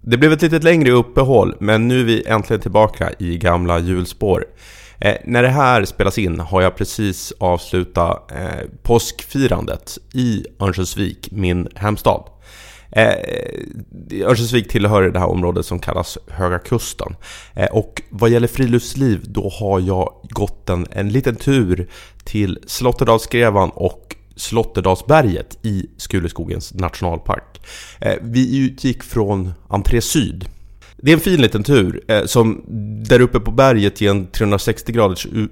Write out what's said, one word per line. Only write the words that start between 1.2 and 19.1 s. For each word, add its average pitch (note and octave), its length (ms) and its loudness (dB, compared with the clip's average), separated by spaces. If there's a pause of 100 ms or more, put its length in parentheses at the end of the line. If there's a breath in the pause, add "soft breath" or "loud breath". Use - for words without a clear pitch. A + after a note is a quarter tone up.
men A2 300 2
nu B2+ 120 4
är B2 40 2
vi A2+ 220 2
äntligen A2 340 0
tillbaka G2+ 580 0
i E2+ 200 -4
gamla F2 400 0
hjulspår. F2+ 640 -2 (560 loud breath)
Eh, G#2 240 2
när A#2+ 180 2
det B2 60 4
här B2+ 360 4
spelas G2 340 -2
in E2+ 220 -2
har F2+ 220 0
jag F#2 140 2
precis - 640 -6
avslutat, F2 960 -2
eh, D#2+ 360 -10 (140)
påskfirandet - 1160 -2 (160)
i A#2+ 300 -2 (160)
Örnsköldsvik, F#2+ 720 -4
min F2+ 420 -2
hemstad. G#2 480 -2 (720 loud breath)
Eh, A2 220 4 (1120)
Örnsköldsvik A#2 420 0
tillhör G#2 340 2
det F2+ 160 2
här F2+ 100 0
området F2 380 -2
som F2+ 120 -8
kallas - 400 -6 (100)
Höga F2+ 300 -2
Kusten. - 580 -6 (380 loud breath)
Eh, G2 120 -2
och - 420 -4
vad A2+ 220 0
gäller A#2 180 2
friluftsliv, A#2+ 760 0